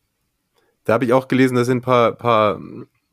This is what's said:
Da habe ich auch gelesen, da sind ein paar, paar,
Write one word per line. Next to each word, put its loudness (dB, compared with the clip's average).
Da 0
habe 0
ich 0
auch 0
gelesen, 0
da 0
sind -2
ein -6
paar, 2
paar, 0